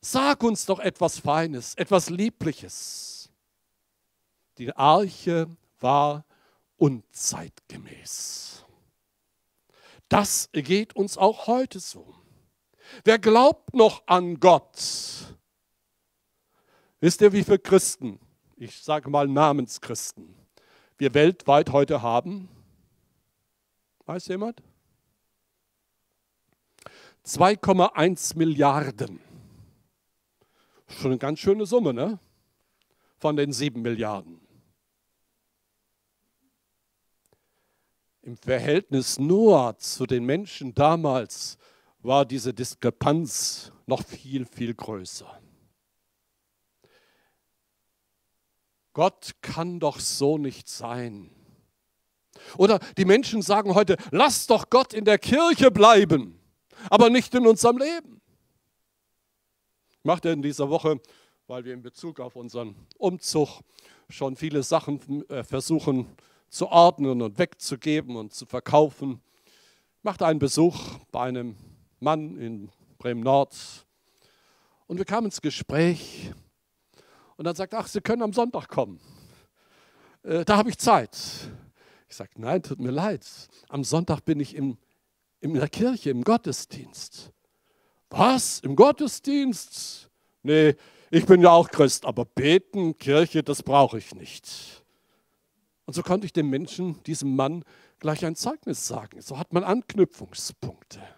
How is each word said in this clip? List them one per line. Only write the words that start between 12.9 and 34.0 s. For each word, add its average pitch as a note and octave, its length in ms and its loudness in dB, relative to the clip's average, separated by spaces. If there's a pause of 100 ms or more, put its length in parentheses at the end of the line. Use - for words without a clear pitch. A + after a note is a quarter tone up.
Wer A3 140 6
glaubt A3+ 560 4
noch A3 320 4
an F3 340 2
Gott? F3 380 6 (2250)
Wisst E3 200 2
ihr, G#3 120 8
wie G3 120 0
viele G3+ 140 4
Christen, C#3 640 0 (360)
ich - 260 -18
sage D3+ 280 -6
mal C#3+ 180 2
Namenschristen, C#3 1080 -2 (600)
wir C3+ 180 -2
weltweit D3 580 4
heute C#3+ 280 2
haben? A#2+ 480 -4 (1600)
Weiß F3+ 200 -12
jemand? G#3 340 -8 (2500)
Zwei F3+ 320 2
Komma F#3 400 2
eins E3+ 400 -2
Milliarden. C#3+ 840 -2 (1700)
Schon - 240 -4
eine B2+ 60 -4
ganz C#3+ 200 -6
schöne G3+ 260 0
Summe, F#3 300 0
ne? F3 240 -4 (1000)
Von D3+ 180 -2
den C#3+ 160 -2
sieben A#2+ 300 -6
Milliarden. A2 580 -6 (3750)